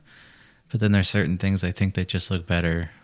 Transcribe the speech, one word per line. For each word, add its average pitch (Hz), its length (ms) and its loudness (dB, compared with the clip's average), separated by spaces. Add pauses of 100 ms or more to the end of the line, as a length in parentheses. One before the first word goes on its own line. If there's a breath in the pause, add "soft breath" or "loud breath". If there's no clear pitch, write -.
(720 loud breath)
but 110 100 -2
then 107 120 4
there's 98 160 4
certain 90 300 0
things 98 260 0
I 90 80 -2
think 95 220 -2
that 92 140 -2
just - 220 -2
look 87 160 -4
better 85 440 -2 (140)